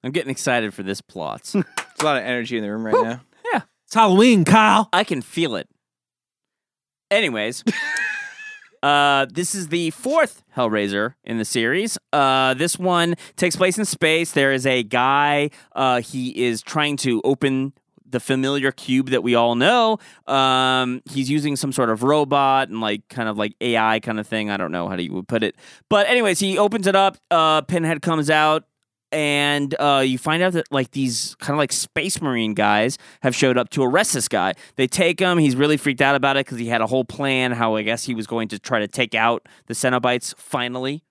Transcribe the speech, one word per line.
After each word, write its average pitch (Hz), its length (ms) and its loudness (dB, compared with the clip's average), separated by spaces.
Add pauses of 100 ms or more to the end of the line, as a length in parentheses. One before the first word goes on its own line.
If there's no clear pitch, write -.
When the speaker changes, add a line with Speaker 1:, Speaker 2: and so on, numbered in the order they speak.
Speaker 1:
I'm 127 80 -6
getting 143 180 -2
excited 120 460 -2
for 101 80 -12
this 98 180 -6
plot. 76 420 -10
Speaker 2:
<laughs> - 80 -16
There's 196 140 0 (340)
a 151 60 0
lot 147 120 2
of 113 60 -4
energy 120 320 -4
in 110 80 -2
the 101 80 -4
room 110 140 -6
right 110 80 -2
Speaker 3:
Woo. 480 100 4
Speaker 2:
now. 123 180 -6 (300)
Speaker 1:
Yeah. 285 100 -2 (260)
Speaker 3:
It's - 80 -8
Halloween, 214 500 6
Kyle. 214 480 6
Speaker 1:
I 190 100 2
can 147 180 -4
feel 156 340 -4
it. 82 120 -8 (1400)
Anyways, 123 540 0 (600)
<laughs> - 600 -18
uh, 143 480 4
this 175 240 -6
is 180 140 -10
the 165 220 -2
fourth 285 520 -2 (120)
Hellraiser 107 680 -2
in 117 140 -6
the 107 80 -2
series. 139 520 -2 (140)
Uh, 131 420 2
this 156 240 -2
one 175 380 0 (200)
takes 180 200 0
place 185 220 0
in 214 80 -2
space. 160 460 0
There 135 200 2
is 131 140 -2
a 127 180 2
guy, 143 680 2 (260)
uh, 127 260 2
he 127 280 -6 (160)
is 117 160 -2
trying 147 360 -2
to 120 260 0
open 135 500 0 (360)
the 127 120 -2
familiar 135 500 0
cube 131 380 -2
that 127 120 0
we 117 140 0
all 120 200 2
know. 220 420 2 (300)
Um, 131 840 0
he's 131 200 -4
using 147 280 0
some 135 160 -4
sort 123 160 0
of 113 140 0
robot 139 680 2
and, 107 100 -8
like, 104 300 -4
kind 117 180 -6
of, 107 100 -6
like, 107 220 -4
A 117 180 0
I 110 220 2
kind 110 200 -6
of 107 80 -8
thing. 107 220 -4
I 101 80 -2
don't 87 140 -4
know 87 160 -4
how 95 80 -6
you 90 180 -6
would 92 140 -8
put 113 160 0
it. 104 120 -2 (340)
But 202 180 4
anyways, 226 320 2
he 190 180 0
opens 202 300 0
it 196 80 2
up. 196 220 4 (140)
Uh, 160 320 4
Pinhead 165 380 -2
comes 156 280 0
out. 156 340 4 (460)
And, 147 680 0
uh, 139 260 2
you 131 120 0
find 160 260 0
out 185 100 2
that, 165 160 -2
like, 135 220 -2
these 131 480 -4
kinda, 143 180 -2
like, 147 140 0
Space - 500 -4
Marine 117 320 -2
guys 104 440 2 (240)
have 127 120 0
showed 127 240 2
up 123 120 0
to 143 140 -2
arrest 156 300 2
this 127 140 -2
guy. 95 260 0 (220)
They 135 120 2
take 175 340 0
him. 180 160 2
He's 143 180 4
really 147 220 2
freaked 135 240 -2
out 139 140 4
about 139 200 0
it 135 100 0
'cause 120 140 -12
he 117 80 -6
had 117 140 0
a 110 60 0
whole 127 180 0
plan 131 480 -2
how 113 240 0
I 107 60 -2
guess 113 200 -4
he 127 100 -6
was 110 140 -6
going 113 220 -4
to 104 100 -10
try 120 200 -2
to 104 80 -2
take 117 280 -4
out 113 320 0 (200)
the 117 60 -8
Cenobites 123 640 -2
finally 127 720 -8